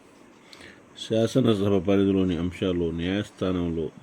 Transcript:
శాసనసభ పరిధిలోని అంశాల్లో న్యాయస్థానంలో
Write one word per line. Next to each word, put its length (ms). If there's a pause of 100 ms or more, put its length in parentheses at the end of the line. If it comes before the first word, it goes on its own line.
(1080)
శాసనసభ 800
పరిధిలోని 500
అంశాల్లో 540
న్యాయస్థానంలో 1000 (120)